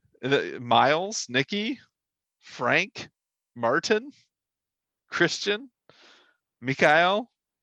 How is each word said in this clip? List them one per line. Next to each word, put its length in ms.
the, 380
Miles, 680
Nikki, 500
Frank, 680
Martin, 540
Christian, 640
Mikhail, 680